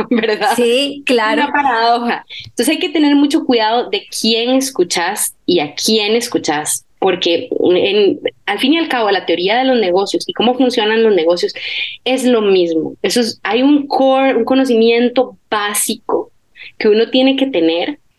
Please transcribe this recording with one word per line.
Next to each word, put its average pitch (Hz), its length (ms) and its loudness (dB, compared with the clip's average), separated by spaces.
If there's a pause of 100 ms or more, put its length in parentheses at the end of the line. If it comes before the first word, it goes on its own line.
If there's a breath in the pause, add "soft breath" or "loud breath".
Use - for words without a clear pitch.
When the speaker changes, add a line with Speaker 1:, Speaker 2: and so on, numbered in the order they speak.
Speaker 1:
<laughs> - 80 -6
¿verdad? 214 460 0
Speaker 2:
Sí, 269 500 0
claro. 226 360 0
Speaker 1:
Es 285 60 0
una 285 60 -6
paradoja. 240 720 0 (200 loud breath)
Entonces - 240 -2
hay 311 100 0
que 359 100 -4
tener 294 260 2
mucho 285 300 2
cuidado 233 440 0
de 202 160 -4 (160)
quién 226 300 0
escuchás 196 840 -2 (140)
y 175 120 2
a 151 140 -4
quién 214 420 0
escuchás, 160 680 -4 (140)
porque 180 500 -2 (260)
en, 202 440 0 (260)
al 202 140 -4
fin 277 140 2
y 330 40 2
al 320 120 -2
cabo 226 200 0
la 180 160 -2
teoría 185 320 0
de 262 60 0
los 254 160 2
negocios 190 480 -2
y - 60 -10
cómo 233 220 0
funcionan 226 460 0
los 214 140 4
negocios 175 380 0 (520 loud breath)
es 254 200 -2
lo 233 160 4
mismo. 170 600 0
Eso 202 200 0
es, - 200 -4
hay 226 220 -2
un 285 240 2
core, 269 480 2
un 226 100 0
conocimiento 240 920 2 (120)
básico 208 800 -4 (480 loud breath)
que 220 120 2
uno 226 200 2
tiene 262 260 2
que 269 120 0
tener 175 520 -2 (200)